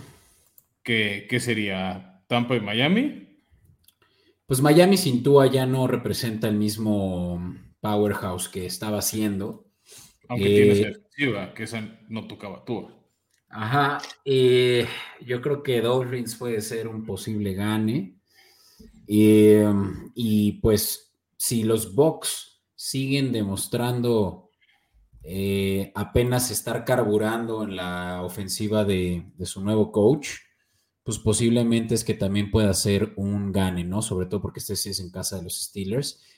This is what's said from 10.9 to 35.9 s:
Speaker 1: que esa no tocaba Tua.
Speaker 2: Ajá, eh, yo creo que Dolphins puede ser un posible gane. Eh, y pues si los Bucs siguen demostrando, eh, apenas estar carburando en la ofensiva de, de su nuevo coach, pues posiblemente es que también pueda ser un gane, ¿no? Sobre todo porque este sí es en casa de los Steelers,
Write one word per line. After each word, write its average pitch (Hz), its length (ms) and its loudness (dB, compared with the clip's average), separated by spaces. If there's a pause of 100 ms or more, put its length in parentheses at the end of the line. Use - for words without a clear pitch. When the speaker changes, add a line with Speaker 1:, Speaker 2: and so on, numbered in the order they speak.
Speaker 1:
que 110 100 -12
esa 107 440 -10
no 110 200 -10
tocaba 101 360 -14
Tua. - 340 -8 (580)
Speaker 2:
Ajá, 139 460 0 (240)
eh, 123 600 4 (360)
yo 123 160 -6
creo 139 220 -4
que 123 180 0
Dolphins 123 540 -2
puede 120 280 -6
ser 113 260 -8
un 110 180 -10
posible 104 480 -4
gane. 107 640 -2 (920)
Eh, 107 640 8 (440)
y 107 380 0
pues - 600 -2 (240)
si 117 260 -2
los 107 300 0
Bucs - 720 -2 (100)
siguen 135 580 -2
demostrando, 113 1200 -2 (720)
eh, 98 720 -2
apenas 123 560 0
estar 117 340 -6
carburando 113 800 0
en 98 120 -8
la 90 480 -8
ofensiva 104 640 -2
de, 90 400 0 (100)
de 90 100 -10
su 98 180 -10
nuevo 107 280 2
coach, 120 380 4 (760)
pues 110 160 -6
posiblemente 117 760 2
es 110 100 0
que 107 120 -2
también 101 340 -2
pueda 107 240 4
ser 101 440 0
un 98 340 -4
gane, 92 320 0
¿no? 92 180 -4
Sobre 92 240 -4
todo 95 160 -6
porque - 200 -10
este 98 160 -8
sí - 120 -6
es 95 120 -8
en 90 100 -14
casa 92 260 -8
de 87 60 -10
los - 180 -10
Steelers, 104 640 -6 (140)